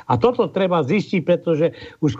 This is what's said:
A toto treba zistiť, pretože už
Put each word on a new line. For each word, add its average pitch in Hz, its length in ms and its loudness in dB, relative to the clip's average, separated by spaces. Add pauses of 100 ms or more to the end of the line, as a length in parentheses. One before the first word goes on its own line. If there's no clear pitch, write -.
A 123 160 0
toto 240 320 2
treba 180 320 0
zistiť, 175 400 -2
pretože 170 480 0 (320)
už 143 140 2